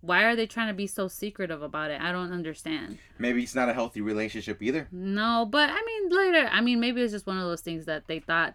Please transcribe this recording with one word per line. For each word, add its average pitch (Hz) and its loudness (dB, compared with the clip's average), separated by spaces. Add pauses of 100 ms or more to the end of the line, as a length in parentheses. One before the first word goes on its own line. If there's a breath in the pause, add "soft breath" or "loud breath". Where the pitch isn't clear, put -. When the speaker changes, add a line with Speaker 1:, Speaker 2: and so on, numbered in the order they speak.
Speaker 1:
why 180 4
are 233 4
they 226 0
trying 226 -4
to 208 -4
be 196 -2
so 190 -4
secretive 180 -6
about 151 -4
it? 143 -6
I 170 -2
don't 180 -4
understand. 156 -6 (180)
Speaker 2:
Maybe 120 0
it's 123 -8
not 123 2
a 117 0
healthy 117 -4
relationship 107 -4
either. 139 -2
Speaker 1:
No, 208 0
but, 285 4
I 392 -2
mean, 440 -2
later, 349 6
I 208 4
mean, 240 4
maybe 240 0
it's 240 2
just 208 -8
one 190 -2
of 185 -2
those 170 -2
things 165 -6
that 156 -4
they 165 -4
thought 165 0